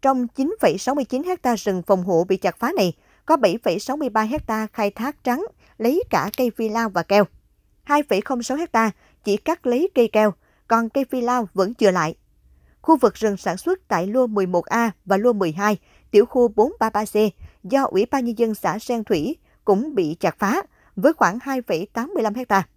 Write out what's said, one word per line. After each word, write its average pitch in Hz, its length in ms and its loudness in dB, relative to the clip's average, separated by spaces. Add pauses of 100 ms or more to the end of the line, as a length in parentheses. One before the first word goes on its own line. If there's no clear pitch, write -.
Trong 262 260 0
chín 285 340 -4
phẩy 165 160 2
sáu 262 180 -4
mươi 277 100 -2
chín 262 180 -4
hecta 349 320 -2
rừng 190 320 -4
phòng 190 160 2
hộ 175 200 2
bị 196 140 0
chặt 185 220 -4
phá 254 160 -2
này, 185 180 0 (320)
có 320 120 2
bảy 196 260 2
phẩy 175 160 0
sáu 277 180 -6
mươi 294 120 -4
ba 220 120 0
hecta 220 520 -4
khai 202 180 -2
thác 254 320 -8
trắng, 262 220 -2 (320)
lấy 294 320 0
cả 170 280 0
cây 247 140 0
phi 226 180 -4
lao 226 200 -2
và 175 140 -2
keo. 202 200 4 (600)
Hai 294 200 0
phẩy 202 180 0
không 247 220 -4
sáu 262 140 -4
hecta 226 340 0 (320)
chỉ 392 140 0
cắt 330 300 -4
lấy 262 280 0
cây 233 120 4
keo, 214 260 2 (340)
còn 226 220 0
cây 277 220 -2
phi 254 100 -4
lao 240 320 -2
vẫn 190 200 -4
chừa 202 180 2
lại. 165 240 -2 (680)
Khu 320 160 4
vực 220 180 4
rừng 208 220 0
sản 185 200 -4
xuất 381 300 -4
tại 185 200 0
lô 247 200 0
mười 202 180 0
một 175 200 -2
A 233 260 0 (140)
và 190 120 2
lô 233 160 2
mười 190 180 0
hai, 202 260 0 (340)
tiểu 208 140 8
khu 240 220 2
bốn 220 320 2
ba 220 100 0
ba 208 160 -2
C - 100 -8 (480)
do 269 200 0
Ủy 208 280 2
ban 269 140 0
Nhân 233 120 -4
dân 226 180 0
xã 190 240 -4
Sen 233 240 -4
Thủy 202 340 -2 (280)
cũng 254 300 2
bị 165 240 0
chặt 170 200 -2
phá 233 220 0 (340)
với 262 180 4
khoảng 202 280 2
hai 269 200 -6
phẩy 180 320 -4
tám 262 200 -6
mươi 294 100 0
lăm 214 100 0
hecta. 214 300 0 (140)